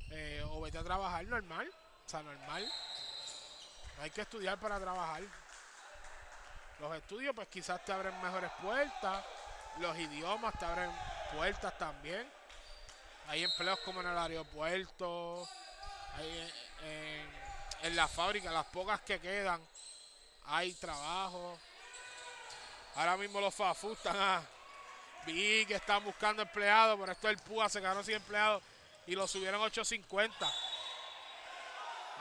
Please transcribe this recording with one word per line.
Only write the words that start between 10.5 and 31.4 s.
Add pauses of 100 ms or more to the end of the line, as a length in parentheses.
te
abren (420)
puertas
también. (1000)
Hay
empleos
como
en
el
aeropuerto, (680)
hay (300)
en,
en, (520)
en
la
fábrica,
las
pocas
que
quedan, (800)
hay
trabajo. (1400)
Ahora
mismo
los
fast
food
están
a, (840)
vi
que
están
buscando
empleados,
pero
esto
del
pua
se
quedaron
sin
empleados (440)
y
lo
subieron
a
ocho
cincuenta. (1700)